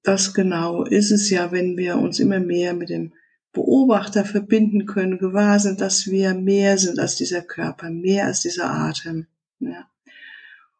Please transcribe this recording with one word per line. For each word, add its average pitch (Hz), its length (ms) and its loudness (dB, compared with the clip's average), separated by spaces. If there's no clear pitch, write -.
das 196 300 0
genau 170 520 0
ist 208 260 2
es 208 180 2
ja, 175 240 0
wenn 180 240 -2
wir 180 220 -2
uns 170 200 -2
immer 190 220 2
mehr 175 320 0
mit 175 160 -6
dem 165 240 -6
Beobachter 214 720 2
verbinden 208 640 2
können, 185 320 -2
gewahr 202 400 4
sind, 196 240 -2
dass 190 240 -2
wir 190 260 2
mehr 196 460 2
sind 180 200 -2
als 165 180 -2
dieser 175 260 -4
Körper, 165 480 -10
mehr 190 340 0
als 185 160 -2
dieser 170 300 -4
Atem. 156 560 -6
Ja. 175 320 -10